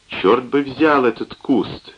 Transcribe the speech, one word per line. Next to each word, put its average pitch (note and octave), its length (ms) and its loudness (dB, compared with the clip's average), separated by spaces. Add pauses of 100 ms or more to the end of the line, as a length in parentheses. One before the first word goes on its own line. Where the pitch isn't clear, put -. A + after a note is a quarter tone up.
"Черт A#2+ 380 0
бы C#3 160 -2
взял C3+ 440 2
этот A2 300 -4
куст!" — - 640 -2